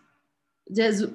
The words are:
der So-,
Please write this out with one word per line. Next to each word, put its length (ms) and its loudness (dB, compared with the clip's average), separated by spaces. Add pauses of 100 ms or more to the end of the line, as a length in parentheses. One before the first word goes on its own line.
(680)
der 280 2
So-, 200 0